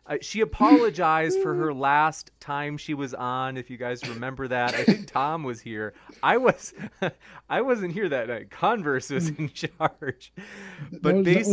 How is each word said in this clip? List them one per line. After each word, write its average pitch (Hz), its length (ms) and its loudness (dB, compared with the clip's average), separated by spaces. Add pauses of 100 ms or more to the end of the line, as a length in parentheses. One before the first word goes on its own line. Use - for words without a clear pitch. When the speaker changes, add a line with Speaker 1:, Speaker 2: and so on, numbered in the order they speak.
Speaker 1:
Uh, 151 120 -4
she - 180 -6
apologized 175 1000 4
for 156 120 -2
her 151 200 0
last 147 680 2
time 147 380 -6
she 151 160 -8
was 139 200 -6
on, 127 440 -4
if 123 120 -10
you 127 60 -12
guys 123 320 -6
remember 127 400 -8
that. 123 260 0
I 120 120 -2
think 202 260 2
Tom 151 320 -2
was 123 160 -6
here. 107 340 -8 (300)
I 180 140 6
was, - 360 2 (280)
<laughs> - 480 -8
I 165 100 0
wasn't 220 340 0
here 202 140 -2
that 123 220 -2
night. 117 200 -8
Converse 160 600 0
was 165 180 0
in 151 220 -4
charge. - 840 -6 (600)
Speaker 2:
That - 100 -14
Speaker 1:
But 175 140 4
Speaker 2:
was, 196 100 4
that 185 140 6
was 208 140 0